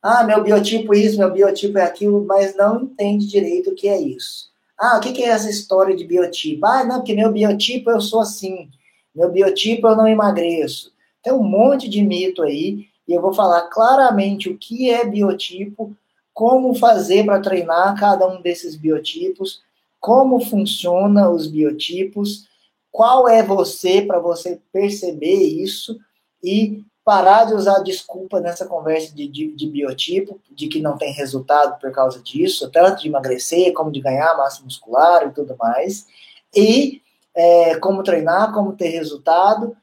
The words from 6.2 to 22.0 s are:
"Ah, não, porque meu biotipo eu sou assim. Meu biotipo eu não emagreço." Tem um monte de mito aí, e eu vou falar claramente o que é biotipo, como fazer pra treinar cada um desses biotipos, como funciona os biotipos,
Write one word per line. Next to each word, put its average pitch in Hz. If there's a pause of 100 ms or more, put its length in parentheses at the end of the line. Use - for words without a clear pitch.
"Ah, 247
não, 254
porque 226
meu 208
biotipo 214
eu 220
sou 214
assim. 185 (440)
Meu 170
biotipo 196
eu 220
não 220
emagreço." 196 (300)
Tem 247
um 262
monte 226
de 208
mito 185
aí, 180 (200)
e 165
eu 175
vou 190
falar 180
claramente 214
o -
que 254
é 240
biotipo, 202 (380)
como 254
fazer 208
pra 196
treinar 185
cada 196
um 185
desses 170
biotipos, 156 (360)
como 254
funciona 202
os 165
biotipos, 180 (420)